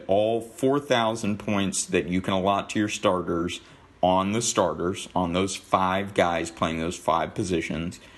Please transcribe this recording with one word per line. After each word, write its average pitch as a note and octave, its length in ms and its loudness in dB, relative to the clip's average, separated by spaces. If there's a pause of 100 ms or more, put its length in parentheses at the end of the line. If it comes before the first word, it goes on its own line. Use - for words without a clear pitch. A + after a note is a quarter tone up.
all G#2+ 320 2
four C3+ 400 0
thousand A2+ 600 0
points G2 480 -2
that F2+ 200 0
you F2+ 140 0
can G2 120 -2
allot F#2+ 360 0
to A2 100 -2
your G#2+ 80 2
starters F2 720 0 (420)
on F#2+ 300 4
the A2+ 100 0
starters, F2 720 0
on F2 200 0
those F#2+ 240 0
five G2 560 0
guys E2+ 380 2
playing E2 280 -2
those D#2+ 160 -2
five D#2+ 380 0
positions. F2 680 -4 (180)